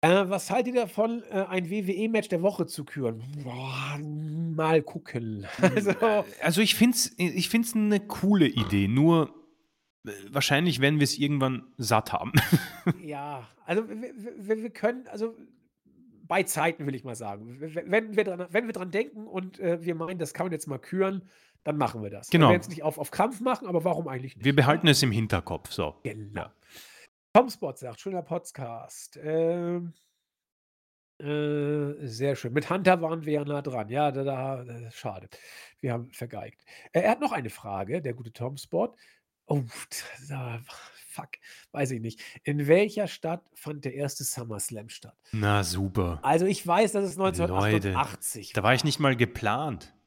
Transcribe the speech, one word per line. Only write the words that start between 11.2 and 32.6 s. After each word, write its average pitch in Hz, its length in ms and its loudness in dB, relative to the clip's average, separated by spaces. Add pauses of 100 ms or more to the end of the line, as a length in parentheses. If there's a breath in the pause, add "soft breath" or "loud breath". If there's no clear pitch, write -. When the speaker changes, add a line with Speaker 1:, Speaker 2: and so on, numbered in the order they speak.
Speaker 2:
satt 110 340 0
haben. - 200 -4
<laughs> - 680 0
Speaker 1:
Ja, 143 460 -10 (160)
also 208 240 -2
w-, 214 120 -10
w-, 233 480 -14
w-, 220 140 0
wir 226 80 -8
können, 240 380 -4
also 226 260 -6 (960)
bei 185 160 2
Zeiten 165 420 -2
will 139 80 -2
ich 123 80 -8
mal 123 140 -10
sagen, 110 440 -10
w-, 156 140 -10
w-, 165 120 -4
wenn 214 300 0
wir 214 80 4
dran, 180 260 -6
wenn 226 160 0
wir 220 80 -6
dran 185 180 -6
denken 214 340 -4
und, 185 320 -8
äh, 170 240 0
wir 170 140 -2
meinen, 165 240 -6
das 151 140 -6
kann 170 120 -4
man 180 60 -4
jetzt 156 160 -6
mal 135 100 -6
küren, 190 440 -2 (420 soft breath)
dann 151 140 -2
machen 120 240 0
wir 104 80 -8
das. 101 220 -16
Wenn 170 100 8
wir 143 60 10
Speaker 2:
Genau. 110 40 10
Speaker 1:
jetzt - 160 2
nicht 160 160 -10
auf, 151 140 -2
auf - 120 -8
Krampf 214 300 0
machen, 254 260 -2
aber 175 160 0
warum 170 260 -2
eigentlich 131 280 -10
nicht, 98 80 -14
Speaker 2:
Wir 139 80 6
Speaker 1:
ne? 139 40 6
Speaker 2:
behalten 143 320 6
es 139 140 8
im 131 80 4
Hinterkopf, 101 600 -2
so. 76 320 -4
Speaker 1:
Genau. 104 380 -10
Speaker 2:
Ja. 82 100 -14 (840 loud breath)
Speaker 1:
Tom 247 160 8
Spot 143 260 -6
sagt, 120 240 -14
„Schöner 185 220 -6
Podcast.“ 139 1000 -10
Ähm, 170 680 -2 (1300)
äh, 147 720 -2 (140)
sehr 127 300 0
schön. 120 160 -6
Mit 147 180 0